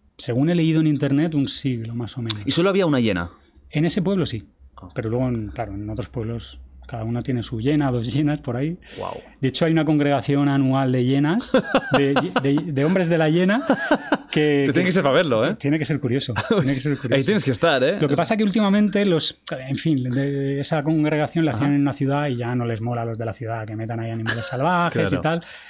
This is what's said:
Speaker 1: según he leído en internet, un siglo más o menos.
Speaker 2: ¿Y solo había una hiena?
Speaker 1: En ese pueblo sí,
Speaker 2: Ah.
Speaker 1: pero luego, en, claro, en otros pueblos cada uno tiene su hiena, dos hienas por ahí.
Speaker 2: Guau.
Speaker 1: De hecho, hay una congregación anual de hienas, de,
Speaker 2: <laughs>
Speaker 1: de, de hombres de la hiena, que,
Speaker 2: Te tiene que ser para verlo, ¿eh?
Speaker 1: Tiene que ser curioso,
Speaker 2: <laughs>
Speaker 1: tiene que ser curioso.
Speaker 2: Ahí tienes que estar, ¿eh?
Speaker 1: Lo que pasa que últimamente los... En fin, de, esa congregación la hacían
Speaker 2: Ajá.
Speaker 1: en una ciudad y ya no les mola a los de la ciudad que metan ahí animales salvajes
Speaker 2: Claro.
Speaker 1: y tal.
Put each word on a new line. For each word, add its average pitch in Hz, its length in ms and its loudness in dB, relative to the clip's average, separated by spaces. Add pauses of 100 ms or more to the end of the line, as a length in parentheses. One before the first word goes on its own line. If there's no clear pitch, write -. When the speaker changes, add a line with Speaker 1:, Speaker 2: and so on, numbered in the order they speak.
(160)
Speaker 1:
según 131 340 0
he 175 40 2
leído 160 260 4
en 151 60 4
internet, 147 480 2
un 139 140 0
siglo 117 480 -6
más 120 200 -8
o 127 60 -6
menos. 110 240 -6
Speaker 2:
¿Y 135 60 0
solo 180 160 2
había 190 180 2
una 143 140 2
hiena? 90 300 0 (400)
Speaker 1:
En 156 160 0
ese 175 160 0
pueblo 185 220 0
sí, 113 220 -8 (300)
Speaker 2:
Ah. 90 180 -18
Speaker 1:
pero 110 160 -4
luego, 123 180 0
en, 110 200 -4
claro, 104 260 -8
en 104 160 -8
otros 107 200 -8
pueblos 117 500 -8 (260)
cada 113 180 -8
uno 117 180 -4
tiene 123 200 -4
su 110 200 -8
hiena, 143 280 2
dos 120 220 -2
hienas 147 300 0
por 117 160 -4
ahí. 160 180 -4 (220)
Speaker 2:
Guau. 92 180 -8 (240)
Speaker 1:
De 131 80 2
hecho, 127 160 0
hay 165 80 4
una 160 140 4
congregación 143 640 2
anual 135 420 2
de 127 120 2
hienas, 147 460 2 (460)
de, 139 160 4
Speaker 2:
<laughs> 180 300 0
Speaker 1:
de, 139 180 2 (120)
de 135 120 0
hombres 180 240 2
de 170 80 2
la 160 140 2
hiena, 185 340 2 (640)
que, 147 360 2
Speaker 2:
Te - 80 2
tiene 175 120 2
que 185 60 2
ser 175 100 2
para 139 120 4
verlo, 135 340 4
¿eh? 147 100 -2
Speaker 1:
Tiene 143 200 0
que 151 80 -4
ser 147 120 -2
curioso, 127 440 -2
Speaker 2:
<laughs> - 60 -8
Speaker 1:
tiene 143 260 2
que 131 60 -4
ser 143 180 -2
curioso. 127 180 -2
Speaker 2:
Ahí 135 80 2
tienes 190 180 2
que 135 100 0
estar, 139 300 2
¿eh? 170 160 2
Speaker 1:
Lo 156 80 2
que 139 100 2
pasa 190 200 2
que 214 80 2
últimamente 202 640 2
los... 165 320 0 (280)
En 135 120 -2
fin, 147 320 0
de, 139 500 -2
esa 147 240 -2
congregación 156 600 0
la 143 60 0
hacían 127 180 0
Speaker 2:
Ajá. 143 60 2
Speaker 1:
en 143 40 2
una 143 140 0
ciudad 143 340 -2
y 127 80 -2
ya 120 180 -4
no 123 120 -2
les 113 160 -4
mola 120 200 -4
a - 40 -4
los 113 100 -6
de 117 80 -6
la 110 80 -6
ciudad 110 340 -8
que 107 100 -10
metan 113 240 -6
ahí 113 100 -6
animales 117 340 -4
salvajes 160 640 0
Speaker 2:
Claro. 95 80 0
Speaker 1:
y 87 60 -2
tal. 165 220 0 (260)